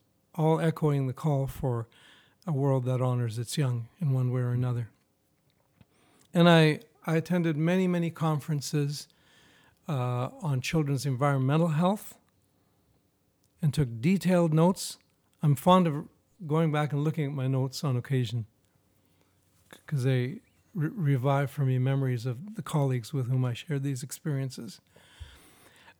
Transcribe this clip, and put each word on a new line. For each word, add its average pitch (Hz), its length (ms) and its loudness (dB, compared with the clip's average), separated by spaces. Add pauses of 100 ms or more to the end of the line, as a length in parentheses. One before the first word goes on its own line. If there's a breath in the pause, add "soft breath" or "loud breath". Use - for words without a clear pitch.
(380)
all 160 220 4
echoing 147 460 0
the 127 80 -4
call 139 320 0
for 120 420 -4 (580 soft breath)
a 170 60 -4
world 135 320 2
that 127 160 -2
honors 123 380 -2
its - 180 -6
young 123 320 -2 (140)
in 139 100 0
one 127 180 0
way 127 120 -2
or 123 100 -2
another. 123 380 -2 (1400 soft breath)
And 170 120 8
I, 160 340 6 (260)
I 165 100 0
attended 165 400 0
many, 180 320 2
many 170 220 0
conferences, 147 1000 -4 (800 soft breath)
uh, 123 400 -2 (140)
on 139 180 -2
children's 143 460 -2
environmental 139 640 2
health 180 460 0 (1500)
and 151 100 2
took 117 300 -2
detailed 175 500 2
notes. 170 460 2 (440)
I'm 147 120 4
fond 180 320 6
of 151 200 -2 (400)
going 156 240 2
back 147 220 0
and 143 100 0
looking 156 220 -2
at 139 80 -4
my 131 140 -4
notes 131 360 -2
on 131 140 0
occasion 120 480 -2 (1300)
c-, - 140 -20
'cause 131 180 -2
they 131 360 -2 (340)
re-, 160 180 -2
revive 139 580 0
for 147 140 -4
me 127 140 2
memories 127 480 -2
of 151 300 -10
the 160 60 -8
colleagues 135 520 -2
with 127 160 -2
whom 127 160 0
I 120 80 -4
shared 139 280 -6
these 139 200 -6
experiences. 135 800 -8 (1160 loud breath)